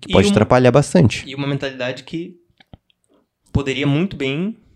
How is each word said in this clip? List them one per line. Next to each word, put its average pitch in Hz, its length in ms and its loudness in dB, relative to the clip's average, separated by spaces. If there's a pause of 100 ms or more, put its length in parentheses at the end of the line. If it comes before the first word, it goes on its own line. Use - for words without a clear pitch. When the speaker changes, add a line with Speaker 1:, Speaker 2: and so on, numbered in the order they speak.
Speaker 1:
que - 80 -16
Speaker 2:
E - 20 -8
Speaker 1:
pode 190 160 4
Speaker 2:
uma 202 40 2
Speaker 1:
atrapalhar 127 400 4
bastante. 143 580 2
Speaker 2:
e 131 60 -12
uma 139 100 -6
mentalidade 135 580 -6
que 170 320 -12 (1200)
poderia 135 320 -2
muito 151 320 -2
bem, 151 400 -6 (180)